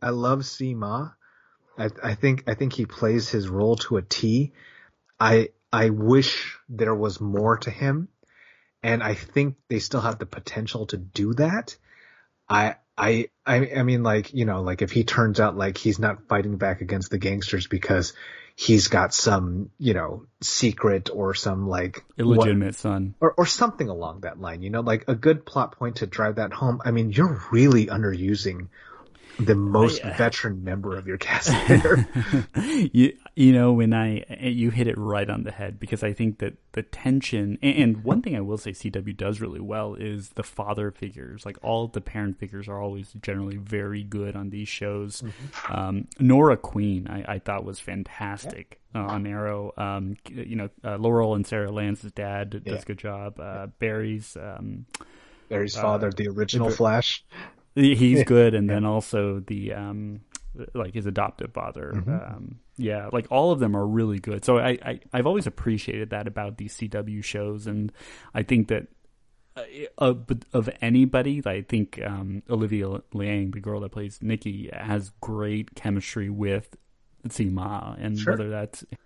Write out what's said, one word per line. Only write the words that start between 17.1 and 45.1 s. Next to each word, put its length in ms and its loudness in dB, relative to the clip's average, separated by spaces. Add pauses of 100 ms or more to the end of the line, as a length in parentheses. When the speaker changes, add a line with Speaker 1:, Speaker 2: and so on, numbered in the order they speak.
Speaker 1:
the 80 -2
gangsters 480 -2
because 480 0 (420)
he's 320 6
got 240 2
some, 640 0
you 140 2
know, 320 -4 (160)
secret 720 0
or 220 -2
some, 340 -2
like, 340 -4 (140)
Speaker 2:
Illegitimate 520 6
Speaker 1:
what, 60 -4
Speaker 2:
son. 460 -2
Speaker 1:
or, 160 6
or 80 6
something 460 0
along 320 -8
that 180 -10
line, 220 -8
you 80 -6
know, 100 -2
like, 280 0
a 60 0
good 300 4
plot 340 -2
point 180 -4
to 100 -4
drive 300 -2
that 180 -4
home. 280 0
I 80 0
mean, 220 2
you're 300 2 (100)
really 360 8
underusing 800 -2 (680)
the 160 4
most 500 4
Speaker 2:
I, 60 -6
uh, 60 -6
Speaker 1:
veteran 480 0
member 320 -4
of 100 -10
your 120 -4
cast 340 0
here. 560 6 (460)
Speaker 2:
<laughs> 20 -18 (360)
You, 200 6 (260)
you 140 10
know, 200 6
when 220 4
I, 300 0 (160)
you 320 0
hit 160 2
it 100 -2
right 320 -2
on 140 -4
the 80 -8
head, 260 -10
because 240 -6
I 100 -2
think 260 -2
that 160 -6 (180)
the 100 -6
tension, 800 -2
and, 160 2
and 260 2
one 160 2
thing 140 -4
I 60 -4
will 180 -4
say 140 -10
C 180 -8
W 240 -8
does 260 -4
really 200 -8
well 340 -6
is 360 -10
the 120 -8
father 480 -6
figures. 560 -12
Like, 160 -12
all 240 -2
the 140 -8
parent 400 -6
figures 260 -12
are 160 -8
always 300 -8 (100)
generally 340 -6
very 460 -6
good 320 -6
on 160 -8
these 160 -8
shows. 560 -8